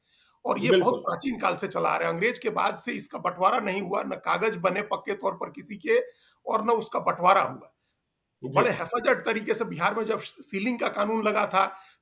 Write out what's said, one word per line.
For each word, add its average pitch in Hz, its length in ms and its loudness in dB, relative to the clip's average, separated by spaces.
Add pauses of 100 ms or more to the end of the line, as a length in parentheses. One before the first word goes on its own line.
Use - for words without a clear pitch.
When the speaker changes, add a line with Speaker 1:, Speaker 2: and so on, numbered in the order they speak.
(460)
Speaker 1:
और - 140 0
ये 226 80 0
बहुत 254 40 6
Speaker 2:
बिल्कुल। 190 280 6
Speaker 1:
प्राचीन - 400 -4
काल - 160 0
से 202 120 -6
चला 165 220 0
आ 156 80 2
रहा 165 100 0
है। 165 60 0
अंग्रेज 220 240 0
के 226 120 -4
बाद 196 280 0
से - 140 -8
इसका - 260 -8
बंटवारा 180 420 0
नहीं 202 220 -2
हुआ, 196 220 -2
न 208 60 -6
कागज 180 460 -2
बने 185 260 0
पक्के - 320 -6
तौर 190 200 -4
पर - 160 -8
किसी - 260 -14
के 226 240 2 (460)
और 214 200 0
न 233 40 2
उसका 226 300 0
बंटवारा 180 420 4
हुआ। 131 320 -6 (680)
Speaker 2:
जी। 131 160 2
Speaker 1:
बड़े 240 100 4
हैफाजत 240 560 0
तरीके 220 280 0
से 226 120 -2
बिहार 175 300 0
में 220 100 -2
जब 220 140 -2
सीलिंग 226 600 -4
का - 80 0
कानून 214 360 0
लगा 208 240 2
था, 190 180 4 (360)